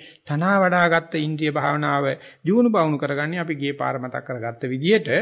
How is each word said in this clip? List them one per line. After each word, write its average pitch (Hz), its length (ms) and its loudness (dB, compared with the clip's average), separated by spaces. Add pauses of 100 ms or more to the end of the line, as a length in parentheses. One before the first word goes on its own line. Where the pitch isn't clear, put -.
(220)
තනවා 175 380 0
වඩාගත්ත 175 560 2
ඉන්ද්‍රිය 156 360 -2
භාවනාව 143 540 0 (340)
දියුණු 233 300 4
බවුණු 160 280 2
කරගන්නේ? 147 420 -4
අපි 165 160 -4
ගියේ 139 200 -4
පාර 131 220 -2
මතක් 127 260 -8
කරගත්ත 117 420 -8
විදිහට 143 440 0 (120)